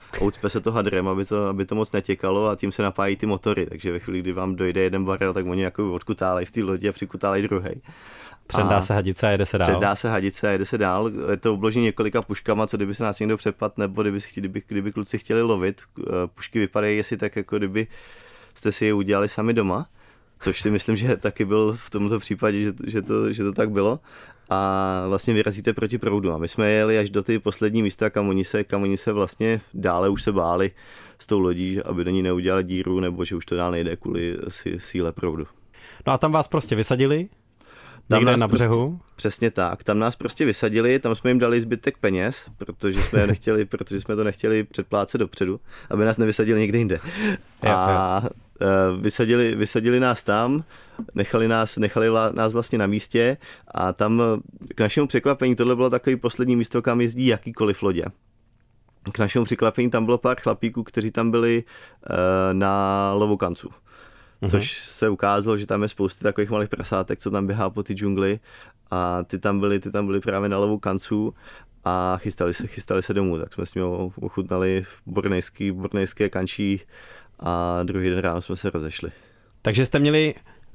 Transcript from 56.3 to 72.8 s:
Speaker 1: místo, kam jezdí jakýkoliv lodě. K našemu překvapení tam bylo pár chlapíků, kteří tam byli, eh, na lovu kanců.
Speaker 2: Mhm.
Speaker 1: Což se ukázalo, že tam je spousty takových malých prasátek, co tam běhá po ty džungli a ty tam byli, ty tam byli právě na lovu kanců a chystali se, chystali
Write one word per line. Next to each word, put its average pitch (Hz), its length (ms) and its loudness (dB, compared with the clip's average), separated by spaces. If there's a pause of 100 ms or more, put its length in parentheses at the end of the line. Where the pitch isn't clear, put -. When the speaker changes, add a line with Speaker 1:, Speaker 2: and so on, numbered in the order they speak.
Speaker 1:
místo, 117 260 0
kam 120 180 2
jezdí 120 260 0
jakýkoliv 110 560 0
lodě. 90 220 2 (1080)
K - 60 -10
našemu 113 260 2
překvapení 113 460 2
tam 113 140 2
bylo 120 140 2
pár - 220 0
chlapíků, 113 420 -2
kteří 110 280 -4
tam 117 200 0
byli, 117 340 2 (460)
eh, - 40 -2 (380)
na 98 640 2
lovu 104 220 2
kanců. 87 340 -4 (680)
Speaker 2:
Mhm. 101 100 0
Speaker 1:
Což 101 280 0
se - 300 -2
ukázalo, 101 480 0
že 104 100 -6
tam 104 160 0
je 104 60 0
spousty - 340 -4
takových 104 280 0
malých 104 180 0
prasátek, - 500 -4
co - 120 -4
tam 98 160 0
běhá 98 240 0
po 104 120 -6
ty 101 120 -6
džungli 98 460 0 (500)
a 90 320 -2
ty 95 160 -6
tam 101 220 0
byli, 101 200 0
ty 101 100 -8
tam 101 160 -2
byli 98 140 0
právě 98 280 -2
na 98 100 0
lovu 104 200 2
kanců 104 560 -4 (500)
a 90 340 0
chystali 87 360 -2
se, - 120 -8
chystali - 360 -4